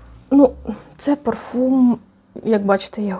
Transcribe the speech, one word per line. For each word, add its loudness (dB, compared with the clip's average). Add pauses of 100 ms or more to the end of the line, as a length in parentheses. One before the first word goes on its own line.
(300)
Ну, 6 (420)
це -2
парфум, 0 (460)
як 0
бачите, -2
я -6